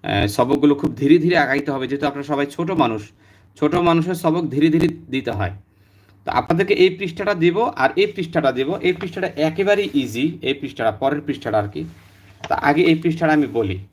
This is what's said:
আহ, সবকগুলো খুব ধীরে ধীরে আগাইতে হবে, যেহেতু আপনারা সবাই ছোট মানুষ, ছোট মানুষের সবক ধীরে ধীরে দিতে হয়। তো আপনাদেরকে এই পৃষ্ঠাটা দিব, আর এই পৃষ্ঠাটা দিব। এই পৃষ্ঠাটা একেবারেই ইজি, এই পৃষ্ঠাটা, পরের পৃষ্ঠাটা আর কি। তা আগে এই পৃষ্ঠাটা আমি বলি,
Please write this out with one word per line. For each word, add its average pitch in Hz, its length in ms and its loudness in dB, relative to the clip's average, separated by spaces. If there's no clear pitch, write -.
আহ, 101 240 0
সবকগুলো 139 480 2
খুব - 200 -4
ধীরে 143 220 6
ধীরে 170 200 2
আগাইতে 139 340 0
হবে, 131 160 -4
যেহেতু 139 200 -4
আপনারা 139 260 -6
সবাই 143 120 0
ছোট 170 260 -6
মানুষ, 117 300 0
ছোট 151 160 2
মানুষের 170 400 2
সবক 170 340 0
ধীরে 143 200 2
ধীরে 160 180 2
দিতে 127 440 -4
হয়। 98 220 -4
তো - 40 -6
আপনাদেরকে 165 420 0
এই 185 240 6
পৃষ্ঠাটা 196 360 -4
দিব, 170 240 2
আর 131 200 2
এই 202 120 2
পৃষ্ঠাটা 160 440 0
দিব। 131 180 -2
এই 180 120 0
পৃষ্ঠাটা 185 340 -6
একেবারেই 190 680 0
ইজি, 123 320 0
এই 131 120 0
পৃষ্ঠাটা, 120 380 -2
পরের 143 300 -2
পৃষ্ঠাটা 120 380 -4
আর 101 80 -2
কি। 147 140 -10
তা - 60 0
আগে 147 260 2
এই 165 140 4
পৃষ্ঠাটা 160 380 0
আমি 147 140 2
বলি, 104 300 -2